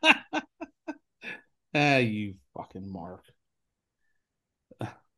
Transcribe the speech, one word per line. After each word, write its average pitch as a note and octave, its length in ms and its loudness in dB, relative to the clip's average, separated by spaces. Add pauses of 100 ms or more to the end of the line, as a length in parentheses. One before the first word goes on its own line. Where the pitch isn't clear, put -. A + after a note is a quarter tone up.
<laughs> - 400 2 (1300)
Ah, D3 240 6
you G#2+ 380 0 (200)
fucking G2 340 -12
mark. F#2 320 -12 (2000)